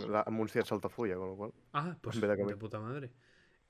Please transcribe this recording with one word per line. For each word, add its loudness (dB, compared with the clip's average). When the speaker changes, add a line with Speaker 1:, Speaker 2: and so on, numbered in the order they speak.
Speaker 1:
la, 6
a 2
Montsià 2
de 2
Saltafulla, 0
con -4
lo -8
qual -6
Speaker 2:
Ah, -2
pues -4
Speaker 1:
em -2
ve 4
de 4
camí. 2
Speaker 2:
de -10
puta -6
madre. -6